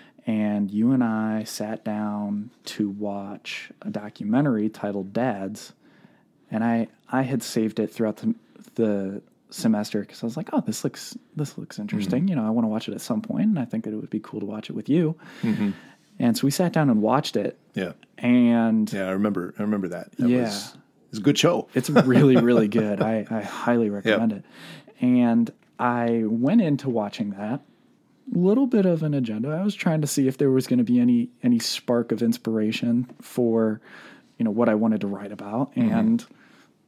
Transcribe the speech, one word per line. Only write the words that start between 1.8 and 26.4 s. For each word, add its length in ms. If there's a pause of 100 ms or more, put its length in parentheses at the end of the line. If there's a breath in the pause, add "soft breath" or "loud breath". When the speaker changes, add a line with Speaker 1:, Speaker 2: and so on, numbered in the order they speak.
Speaker 1:
down 680 (160)
to 240
watch 800 (120)
a 80
documentary 800
titled 440
Dads. 600 (800 soft breath)
And 120
I, 260 (220)
I 120
had 200
saved 380
it 120
throughout 260
the, 160 (400)
the 480 (280)
semester 540
'cause 180
I 40
was 100
like, 160
"Oh, 80
this 240
looks, 320 (200)
this 220
looks 200
interesting. 440
Speaker 2:
Mm-hmm. 60
Speaker 1:
You 80
know, 100
I 40
wanna 180
watch 200
it 60
at 60
some 200
point, 280
and 100
I 80
think 180
that 80
it 40
would 140
be 100
cool 200
to 60
watch 240
it 40
with 140
you." 260 (280 loud breath)
Speaker 2:
Mm-hmm. 280 (500 loud breath)
Speaker 1:
And 160
so 100
we 60
sat 200
down 160
and 140
watched 340
it. 220 (160)
Speaker 2:
Yeah. 180 (260)
Speaker 1:
And 760
Speaker 2:
Yeah, 160
I 20
remember, 480
I 40
remember 260
that. 300
That 100
Speaker 1:
Yeah. 140
Speaker 2:
was, 320 (360)
it's 80
a 40
good 140
show. 380
Speaker 1:
It's 160
really, 460
really 320
Speaker 2:
<laughs> 120
Speaker 1:
good. 220
I, 260
I 140
highly 440
Speaker 2:
Yep. 80 (100)
Speaker 1:
recommend 280
it. 120 (560 loud breath)
And 500 (280)
I 480
went 360